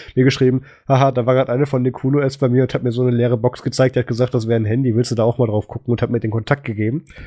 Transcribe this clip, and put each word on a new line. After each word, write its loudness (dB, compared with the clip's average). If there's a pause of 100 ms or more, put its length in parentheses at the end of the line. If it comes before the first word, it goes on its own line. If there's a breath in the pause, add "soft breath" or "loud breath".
(140 loud breath)
mir 2
geschrieben, 2 (240 loud breath)
„Haha, 4
da -2
war 2
grad 2
eine 0
von -2
Nekuno 0
S -2
bei 0
mir 4
und 0
hat -4
mir 0
so -2
eine 2
leere 2
Box -2
gezeigt, 0
die 4
hat 0
gesagt, -2
das 0
wär 0
ein 0
Handy, 0
willst 0
du -2
da 2
auch 0
mal 2
drauf -2
gucken?“ -10
und 0
hat -2
mir -2
den -4
Kontakt -4
gegeben. -4 (200 loud breath)